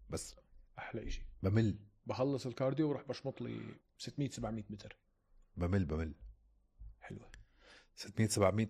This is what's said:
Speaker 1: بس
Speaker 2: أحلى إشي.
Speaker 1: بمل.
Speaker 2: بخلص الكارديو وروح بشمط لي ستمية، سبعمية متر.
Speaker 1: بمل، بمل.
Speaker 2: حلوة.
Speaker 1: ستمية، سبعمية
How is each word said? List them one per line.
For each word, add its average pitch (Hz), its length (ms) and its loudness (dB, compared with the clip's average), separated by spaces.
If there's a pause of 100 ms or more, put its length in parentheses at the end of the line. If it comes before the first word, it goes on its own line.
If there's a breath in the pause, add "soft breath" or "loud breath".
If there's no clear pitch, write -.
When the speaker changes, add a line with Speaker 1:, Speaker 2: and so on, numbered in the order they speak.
Speaker 1:
بس - 260 -6 (420)
Speaker 2:
أحلى - 300 -8
إشي. - 180 -4 (180)
Speaker 1:
بمل. 104 360 4 (260)
Speaker 2:
بخلص 131 400 0
الكارديو 135 440 2
وروح 131 120 -2
بشمط - 400 -6
لي 110 340 -8 (220)
ستمية، 135 320 -2
سبعمية 113 400 -4
متر. - 280 -12 (600)
Speaker 1:
بمل، 87 280 4
بمل. 78 280 -2 (880)
Speaker 2:
حلوة. - 300 -14 (640 soft breath)
Speaker 1:
ستمية، 107 320 2
سبعمية 104 420 6